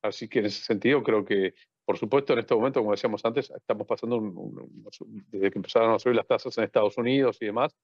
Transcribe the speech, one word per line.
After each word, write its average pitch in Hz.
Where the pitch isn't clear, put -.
así 110
que 120
en 104
ese -
sentido 120
creo 107
que, 95
por 92
supuesto, 135
en 120
este 113
momento, 131
como 107
decíamos 104
antes, 120
estamos -
pasando 117
un, 104
un, -
un, -
desde 98
que -
empezaron 113
a 107
subir 123
las 104
tasas 117
en 113
Estados 104
Unidos 127
y 113
demás 117